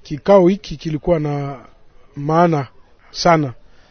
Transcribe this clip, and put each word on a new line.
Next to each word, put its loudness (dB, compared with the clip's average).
kikao 2
hiki -4
kilikuwa -4
na -8
maana 0
sana, 0